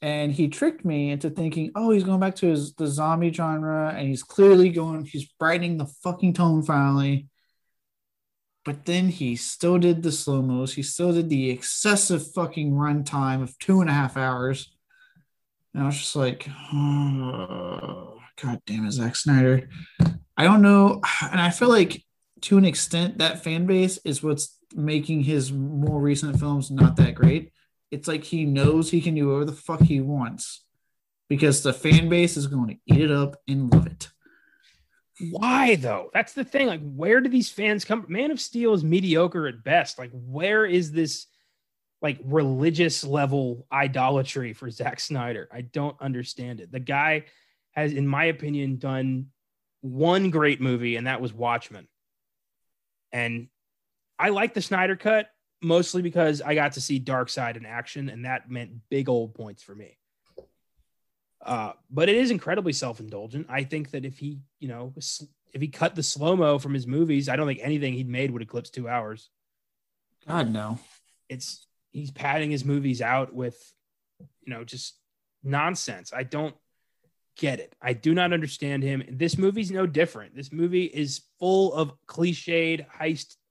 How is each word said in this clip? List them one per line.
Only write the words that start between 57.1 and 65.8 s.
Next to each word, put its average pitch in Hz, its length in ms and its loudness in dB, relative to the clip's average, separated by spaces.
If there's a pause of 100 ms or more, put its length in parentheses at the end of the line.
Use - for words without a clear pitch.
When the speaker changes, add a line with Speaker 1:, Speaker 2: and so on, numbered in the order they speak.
Speaker 2:
in 113 80 -16
action, 120 440 -10
and 117 160 -12
that 127 260 -8
meant 120 380 -14
big 139 200 -2
old 113 240 -2
points 104 300 -18
for 98 100 -20
me. 104 240 -20 (1400)
Uh, 110 320 -8 (160)
but 156 200 0
it 208 60 4
is 247 160 2
incredibly 202 420 -4
self-indulgent. 113 760 -10
I 135 140 -6
think 143 280 -10
that 135 120 -10
if 135 140 -14
he, 143 220 -12 (200)
you 143 80 -12
know, 123 300 -12
s-, - 280 -12 (280)
if 135 80 -10
he 156 60 -4
cut 165 280 -4